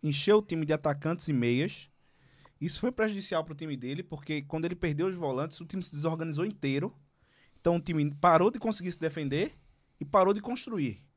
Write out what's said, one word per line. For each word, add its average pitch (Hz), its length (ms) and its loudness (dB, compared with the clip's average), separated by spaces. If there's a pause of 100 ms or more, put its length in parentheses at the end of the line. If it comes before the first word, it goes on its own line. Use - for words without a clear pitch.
encheu 156 360 4
o 214 40 2
time 165 220 -2
de 151 80 0
atacantes 151 560 -2
e 151 60 0
meias. 123 560 0 (680)
Isso - 220 -6
foi 247 100 0
prejudicial 196 540 -2
pro 160 100 -12
time 147 220 -8
dele, 131 260 -6
porque 151 380 -6
quando 160 240 -6
ele 170 100 -2
perdeu 170 340 0
os 185 80 -4
volantes, 147 440 -4
o 170 60 -14
time 190 160 -6
se - 100 -10
desorganizou 160 540 -2
inteiro. 147 480 -2 (680)
Então 170 160 4
o 165 40 2
time 151 340 0
parou 175 360 6
de 247 80 -8
conseguir 208 340 -4
se - 60 -12
defender 156 600 -2 (420)
e 156 60 -8
parou 190 260 6
de 202 80 0
construir. 208 680 -4 (100)